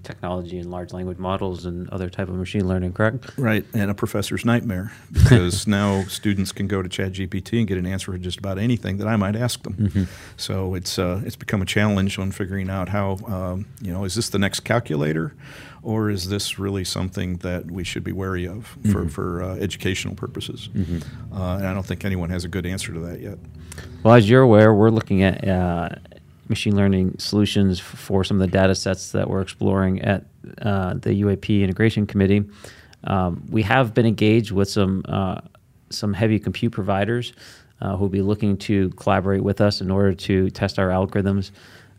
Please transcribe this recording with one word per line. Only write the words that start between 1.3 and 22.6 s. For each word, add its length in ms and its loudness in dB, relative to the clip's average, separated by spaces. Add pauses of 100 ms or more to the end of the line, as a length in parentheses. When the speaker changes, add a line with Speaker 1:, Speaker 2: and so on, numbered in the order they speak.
Speaker 1:
and 240 -8
other 200 -6
type 200 -6
of 60 -6
machine 300 -2
learning, 280 0
correct? 440 -2
Speaker 2:
Right, 360 0
and 180 0
a 20 0
professor's 520 -4
nightmare, 480 0 (180)
because 560 6
Speaker 1:
<laughs> 120 2
Speaker 2:
now 240 2
students 500 -2
can 140 -6
go 140 -2
to 60 -4
Chat 240 -4
G 160 -6
P 140 -6
T 180 -2
and 80 2
get 100 0
an 80 -2
answer 280 -6
for 40 -6
just 220 -8
about 180 -6
anything 420 0
that 100 -2
I 80 2
might 180 2
ask 280 -4
them. 100 -8
Speaker 1:
Mm-hmm. 300 0 (340)
Speaker 2:
So 360 -4
it's, 240 -6
uh, 280 0
it's 100 -10
become 260 -2
a 40 -2
challenge 520 2
on 140 -4
figuring 380 -6
out 180 -4
how, 300 -2 (100)
um, 380 -6 (160)
you 100 -8
know, 140 -6
is 100 -6
this 140 -2
the 100 -2
next 220 -2
calculator, 760 -2 (480)
or 260 -2
is 200 -4
this 280 -4
really 280 -4
something 540 -4
that 300 -6
we 140 -8
should 220 -8
be 80 -6
wary 320 -4
of 80 -10
for, 240 -16 (260)
Speaker 1:
Mm-hmm. 60 -2
Speaker 2:
for, 340 -6
uh, 120 -6
educational 600 -4
purposes? 580 -10
Speaker 1:
Mm-hmm. 600 -6
Speaker 2:
Uh, 240 -4
and 100 -4
I 60 -2
don't 120 -4
think 200 -6
anyone 240 -4
has 160 -4
a 20 -8
good 180 -6